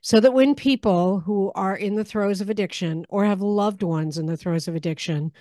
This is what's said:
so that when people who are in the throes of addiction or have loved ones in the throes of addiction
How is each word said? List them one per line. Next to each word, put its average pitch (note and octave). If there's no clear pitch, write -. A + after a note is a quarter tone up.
so -
that B3
when C4+
people G3
who G3
are G3
in G3+
the G#3+
throes G3+
of G3+
addiction F3
or G3+
have G3+
loved G#3
ones D#3+
in D#3+
the E3
throes E3
of E3
addiction D#3+